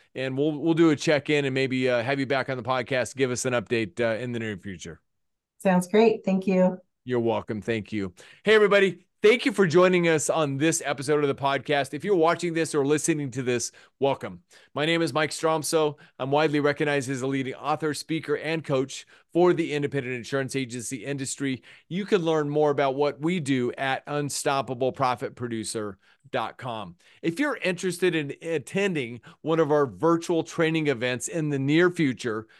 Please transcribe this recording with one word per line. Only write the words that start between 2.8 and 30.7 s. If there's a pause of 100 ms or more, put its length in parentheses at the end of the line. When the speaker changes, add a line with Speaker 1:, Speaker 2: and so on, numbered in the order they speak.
Speaker 1:
give
us
an
update,
uh,
in
the
near
future. (580)
Speaker 2:
Sounds
great.
Thank
you. (260)
Speaker 1:
You're
welcome.
Thank
you. (300)
Hey,
everybody. (160)
Thank
you
for
joining
us
on
this
episode
of
the
podcast.
If
you're
watching
this
or
listening
to
this, (280)
welcome. (320)
My
name
is
Mike
Stromso. (200)
I'm
widely
recognized
as
a
leading
author,
speaker,
and
coach (260)
for
the
independent
insurance
agency
industry. (260)
You
can
learn
more
about
what
we
do
at
unstoppable
profit
producer (320)
dot
com. (260)
If
you're
interested
in
attending (220)
one
of
our
virtual
training